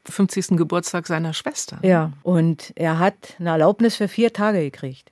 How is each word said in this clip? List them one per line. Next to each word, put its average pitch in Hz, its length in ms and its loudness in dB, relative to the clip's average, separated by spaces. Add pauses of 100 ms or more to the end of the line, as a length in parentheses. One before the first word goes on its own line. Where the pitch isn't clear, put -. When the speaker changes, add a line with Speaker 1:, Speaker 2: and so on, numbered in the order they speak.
Speaker 1:
fünfzigsten 190 520 0
Geburtstag 170 500 -2
seiner 160 280 -2
Schwester. - 480 -8
Speaker 2:
Ja, 165 300 4 (100)
und 165 540 0
er 160 220 0
hat - 400 -2
eine 170 120 -4
Erlaubnis 208 460 4
für 208 120 -2
vier 226 240 0
Tage 208 280 0
gekriegt. 135 520 -8